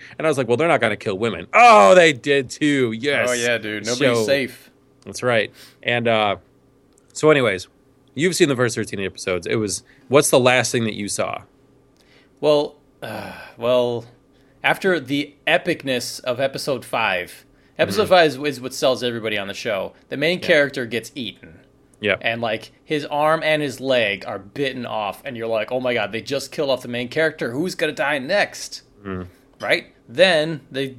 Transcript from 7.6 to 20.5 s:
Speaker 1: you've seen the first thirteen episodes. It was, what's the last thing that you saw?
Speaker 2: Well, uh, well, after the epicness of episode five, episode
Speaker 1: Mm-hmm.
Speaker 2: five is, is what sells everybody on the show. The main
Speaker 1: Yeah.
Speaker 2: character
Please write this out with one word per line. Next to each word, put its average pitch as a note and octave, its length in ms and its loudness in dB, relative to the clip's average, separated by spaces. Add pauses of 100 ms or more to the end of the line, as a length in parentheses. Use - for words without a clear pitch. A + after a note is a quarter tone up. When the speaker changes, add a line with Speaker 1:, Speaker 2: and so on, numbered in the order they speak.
Speaker 1:
you've E3 200 0
seen E3 140 4
the C3+ 80 0
first A#2+ 180 2
thirteen G#2 260 -6
episodes. G2 460 -4
It A2+ 100 -2
was, G#2 260 -4 (260)
what's D3 220 4
the C#3 100 6
last B2 320 2
thing A#2 120 0
that G#2 100 -4
you G2+ 140 -8
saw? - 340 -6 (960)
Speaker 2:
Well, D3 360 0 (260)
uh, G#2+ 300 -12 (240)
well, A#2+ 480 0 (600)
after E3 340 0
the C#3+ 360 -6 (120)
epicness D3 800 -2
of B2 160 -4
episode C3+ 440 -4
five, G2 600 -4 (320)
episode F#3+ 260 0
Speaker 1:
Mm-hmm. F3+ 60 -2
Speaker 2:
five F3 160 8
is, C3 100 0 (200)
is B2 40 -14
what B2 140 -10
sells B2 300 0
everybody A2 340 -2
on G2 80 -4
the G2 80 -10
show. F#2+ 380 -4 (160)
The C3 80 -8
main E3 240 0
Speaker 1:
Yeah. - 60 -8
Speaker 2:
character C#3 400 2